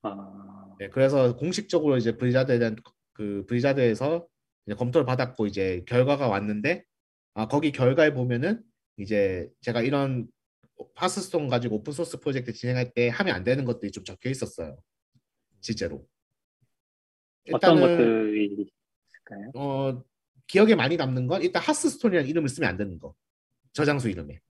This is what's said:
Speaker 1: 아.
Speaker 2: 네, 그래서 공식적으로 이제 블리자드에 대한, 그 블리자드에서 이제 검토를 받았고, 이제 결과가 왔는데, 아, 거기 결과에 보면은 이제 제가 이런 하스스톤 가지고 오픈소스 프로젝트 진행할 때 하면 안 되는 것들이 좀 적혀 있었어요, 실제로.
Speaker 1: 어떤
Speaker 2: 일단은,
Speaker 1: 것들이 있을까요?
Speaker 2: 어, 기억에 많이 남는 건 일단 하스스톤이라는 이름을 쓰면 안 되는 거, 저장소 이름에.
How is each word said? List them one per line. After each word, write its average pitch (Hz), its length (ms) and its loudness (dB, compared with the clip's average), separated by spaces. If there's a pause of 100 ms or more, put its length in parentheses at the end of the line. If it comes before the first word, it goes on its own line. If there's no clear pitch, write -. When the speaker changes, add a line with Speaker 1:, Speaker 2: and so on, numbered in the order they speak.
Speaker 1:
아. - 760 -14
Speaker 2:
네, 98 100 -10
그래서 131 460 2
공식적으로 156 600 0
이제 113 200 0
블리자드에 127 420 2
대한, 113 160 0 (380)
그 101 340 -6
블리자드에서 131 800 0 (400)
이제 104 80 -8
검토를 123 300 0
받았고, 127 420 -2
이제 95 400 -4
결과가 135 400 2
왔는데, 104 560 -2 (500)
아, 110 140 -4
거기 147 240 0
결과에 139 420 4
보면은 127 480 -2 (360)
이제 98 520 -2 (120)
제가 117 200 -2
이런 135 460 -2 (680)
하스스톤 180 520 -4
가지고 120 300 0
오픈소스 147 420 -8
프로젝트 127 340 -4
진행할 123 400 -4
때 120 160 2
하면 139 260 -2
안 92 80 -8
되는 131 220 0
것들이 110 260 -6
좀 - 120 -14
적혀 - 260 -10
있었어요, 82 480 -10 (840)
실제로. - 460 -8 (1400)
Speaker 1:
어떤 170 260 6
Speaker 2:
일단은, 165 40 8 (160)
Speaker 1:
것들이 107 720 2 (380)
있을까요? 104 480 -18
Speaker 2:
어, 135 480 -4 (440)
기억에 214 280 6
많이 156 200 2
남는 131 320 0
건 180 140 0
일단 175 200 2
하스스톤이라는 202 680 2
이름을 156 200 0
쓰면 120 200 -2
안 87 80 -4
되는 92 220 -6
거, 71 160 -18 (580)
저장소 143 360 0
이름에. 80 300 -10 (100)